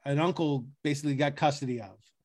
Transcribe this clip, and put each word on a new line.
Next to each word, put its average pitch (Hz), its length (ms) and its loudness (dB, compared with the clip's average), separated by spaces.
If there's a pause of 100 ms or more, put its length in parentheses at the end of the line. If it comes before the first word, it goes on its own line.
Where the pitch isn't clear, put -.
an 143 140 2
uncle 151 480 2 (160)
basically 147 320 0
got 143 220 0
custody 135 440 0
of. 98 160 -16 (280)